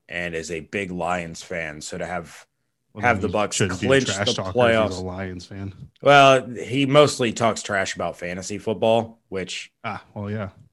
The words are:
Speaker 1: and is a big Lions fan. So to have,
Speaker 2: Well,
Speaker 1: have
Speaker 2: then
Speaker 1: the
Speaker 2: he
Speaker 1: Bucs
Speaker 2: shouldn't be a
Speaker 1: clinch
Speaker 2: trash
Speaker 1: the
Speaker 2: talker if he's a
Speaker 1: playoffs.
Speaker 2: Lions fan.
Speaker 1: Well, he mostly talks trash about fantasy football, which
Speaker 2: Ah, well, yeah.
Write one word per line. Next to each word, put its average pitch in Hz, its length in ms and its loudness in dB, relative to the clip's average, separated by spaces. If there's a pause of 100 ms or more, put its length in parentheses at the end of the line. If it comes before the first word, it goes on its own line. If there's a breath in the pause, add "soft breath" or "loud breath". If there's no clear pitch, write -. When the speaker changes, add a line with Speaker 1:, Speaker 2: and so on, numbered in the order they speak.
Speaker 1:
and 87 260 -6
is 80 160 -6
a 82 100 -6
big 92 300 -6
Lions 85 520 -4
fan. 78 380 -8
So 90 180 -10
to 85 80 -8
have, 85 400 -10 (460)
Speaker 2:
Well, 107 100 -12
Speaker 1:
have 113 200 2
Speaker 2:
then 104 100 -2
Speaker 1:
the 107 60 0
Speaker 2:
he 104 60 2
Speaker 1:
Bucs 98 100 -6
Speaker 2:
shouldn't 92 260 -2
be 101 60 -2
a - 20 2
Speaker 1:
clinch 135 180 4
Speaker 2:
trash 101 200 -2
Speaker 1:
the 113 80 0
Speaker 2:
talker 95 160 -6
if - 40 -4
he's 123 80 4
a 110 380 2
Speaker 1:
playoffs. - 20 -8
Speaker 2:
Lions 92 440 -8
fan. 98 260 -10 (300)
Speaker 1:
Well, 135 460 8
he 120 380 -4
mostly 131 460 6
talks 110 300 0
trash 98 340 -2
about 85 220 -6
fantasy 92 400 -8
football, 113 600 0 (100)
which - 420 -8 (100)
Speaker 2:
Ah, 104 300 -10
well, 101 180 -8
yeah. 104 200 -6 (220)